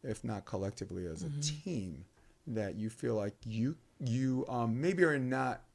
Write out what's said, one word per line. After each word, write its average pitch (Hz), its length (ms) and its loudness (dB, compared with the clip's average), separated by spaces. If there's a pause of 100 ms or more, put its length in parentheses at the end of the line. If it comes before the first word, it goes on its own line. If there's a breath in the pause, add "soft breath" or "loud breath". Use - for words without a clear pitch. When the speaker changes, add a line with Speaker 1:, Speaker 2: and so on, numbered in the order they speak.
Speaker 1:
if 120 220 -6
not 107 200 -4
collectively 95 600 -4
as 82 160 -6
a - 40 -4
Speaker 2:
Mm-hmm. 147 140 -4
Speaker 1:
team, 104 640 -4 (420 soft breath)
that 104 300 0
you 110 140 -2
feel 117 240 -2
like 104 200 0 (100)
you, 117 320 0 (240)
you, 131 480 2
um, 120 320 2
maybe 180 240 4
are 151 140 6
not 127 440 0 (120)